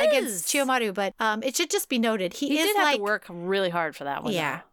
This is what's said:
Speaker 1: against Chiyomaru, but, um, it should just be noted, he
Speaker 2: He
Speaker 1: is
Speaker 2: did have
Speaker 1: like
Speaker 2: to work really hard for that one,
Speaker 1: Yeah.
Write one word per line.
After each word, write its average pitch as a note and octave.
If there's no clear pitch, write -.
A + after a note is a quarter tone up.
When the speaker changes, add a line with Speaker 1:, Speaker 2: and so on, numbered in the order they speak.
Speaker 1:
against G#4+
Chiyomaru, B3+
but, G3
um, A3
it C4+
should F4
just -
be B3+
noted, A3
he C#4+
Speaker 2:
He D4
Speaker 1:
is E4
Speaker 2:
did G#4
have G4
Speaker 1:
like C#4+
Speaker 2:
to G#3
work G3+
really F3+
hard E3+
for -
that C#3
one, A3
Speaker 1:
Yeah. D#3